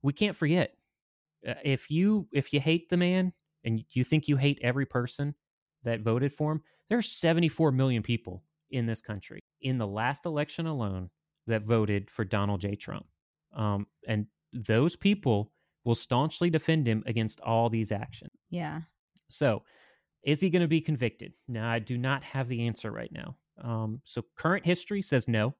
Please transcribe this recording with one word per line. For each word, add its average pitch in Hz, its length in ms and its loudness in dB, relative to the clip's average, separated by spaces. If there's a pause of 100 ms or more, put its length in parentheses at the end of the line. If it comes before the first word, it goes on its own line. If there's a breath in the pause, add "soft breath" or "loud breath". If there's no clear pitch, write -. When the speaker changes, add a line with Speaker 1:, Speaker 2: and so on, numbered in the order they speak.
Speaker 1:
we 143 100 2
can't 208 240 0
forget, 165 380 2 (720)
uh, 120 80 -4 (100)
if 135 260 -2
you, 190 420 2
if 139 200 -2
you 143 80 2
hate 160 280 0
the 175 80 2
man 180 360 2 (320)
and 113 280 -2
you 127 100 2
think 151 240 2
you 143 100 4
hate 139 260 2
every 123 220 0
person 127 520 -4 (480)
that 117 160 -2
voted 117 320 2
for 151 200 -2
him, 156 100 -4 (260 soft breath)
there 233 100 2
are 226 40 0
seventy-four 165 680 4
million 131 320 2
people 104 400 -4 (280)
in 123 160 -2
this 113 140 -4
country 98 440 -12 (160)
in 131 180 -2
the 113 80 -2
last 110 400 -2
election 156 400 -4
alone 101 440 -4 (360)
that 110 160 0
voted 104 480 2
for - 140 -4
Donald 101 360 0
J. 98 140 -4
Trump. 98 320 -12 (480)
Um, 104 320 -2 (200)
and 107 200 0 (260)
those 120 440 2
people 127 560 2 (320)
will 117 100 4
staunchly 151 560 0
defend 160 360 2
him 110 200 2
against 110 340 -2
all 117 300 2
these 110 220 0
actions. - 400 -8 (180)
Speaker 2:
Yeah. 160 320 -6 (480)
Speaker 1:
So, - 320 0 (640 soft breath)
is 151 160 2
he 190 100 4
gonna 175 180 4
be 160 120 2
convicted? 127 520 -4 (140)
Now, 117 240 -4
I 117 80 2
do 117 180 -4
not 131 280 -2
have 131 240 -4
the 117 180 -2
answer 110 240 -4
right 107 220 -10
now. - 240 -12 (240)
Um, 113 440 -4
so - 180 -8 (140)
current 180 280 0
history 180 380 0
says 131 240 2
no 113 340 2